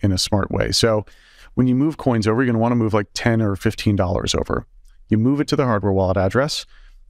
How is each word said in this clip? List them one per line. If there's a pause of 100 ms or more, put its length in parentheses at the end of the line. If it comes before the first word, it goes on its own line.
in
a
smart
way.
So (500)
when
you
move
coins
over,
you're
gonna
wanna
move,
like,
ten
or
fifteen
dollars
over. (420)
You
move
it
to
the
hardware
wallet
address, (440)